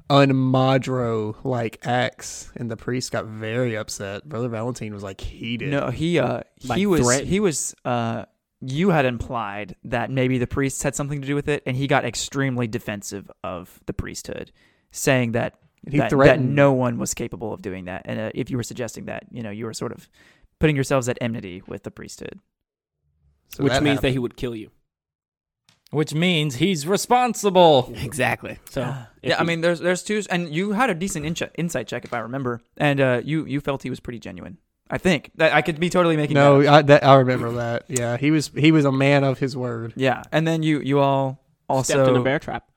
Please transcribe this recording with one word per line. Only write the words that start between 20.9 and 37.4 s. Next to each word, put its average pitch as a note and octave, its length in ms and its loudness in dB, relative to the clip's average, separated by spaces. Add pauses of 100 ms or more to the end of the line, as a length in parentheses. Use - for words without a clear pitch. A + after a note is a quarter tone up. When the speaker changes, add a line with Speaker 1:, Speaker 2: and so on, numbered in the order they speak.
Speaker 2:
at A#2+ 140 -4
enmity G2+ 440 -8
with - 180 -12
the G#2+ 60 -12
priesthood. - 480 -16 (1120)
Speaker 1:
So - 160 -6
Speaker 3:
Which C3+ 80 2
Speaker 1:
that C3+ 100 2
Speaker 3:
means C#3+ 140 2
that C3+ 120 -2
Speaker 1:
happened. C3 40 0
Speaker 3:
he C3+ 60 -2
would A#2+ 180 -6
kill A#2+ 180 -8
you. A2 160 -14 (1200)
Speaker 4:
Which D3 240 -4
means D#3 420 0
he's D#3 300 0
responsible. F#3 1120 4
Speaker 3:
Exactly. A#2+ 720 -4
So, C3+ 140 -6
Speaker 2:
<sighs> C3+ 400 -10
Speaker 3:
if - 80 -2
Speaker 2:
Yeah, D#3+ 60 2
I - 40 -2
Speaker 3:
he E3 60 0
Speaker 2:
mean, E3 160 -2
there's, E3+ 180 0
there's F3 240 0
two, G#3+ 260 -2
and F3 240 -2
you G3 180 -2
had B3+ 180 0
a F#3 40 -2
decent E3 320 -6
inch-, E3 160 -6 (140)
insight D3+ 320 -4
check, B2 160 -8
if - 80 -12
I B2 60 -4
remember, A#2+ 420 -6 (160)
and, C#3+ 240 2
uh, B2 240 2
you, D3+ 220 -4
you C#3 140 -4
felt C#3 220 -6
he C3 80 -8
was - 100 -8
pretty A#2+ 200 -14
genuine. - 380 -14 (340)
I - 60 -4
think E3+ 380 0
that D#3 160 4
I D3+ 100 4
could D#3 180 -4
be F3 80 0
totally E3+ 280 2
making D3 180 0
Speaker 1:
No, C#3+ 280 8
Speaker 2:
that C#3+ 60 4
up. C#3+ 60 10
Speaker 1:
I, D3+ 80 10
that, C#3+ 220 8
I C3+ 120 10
remember B2 360 2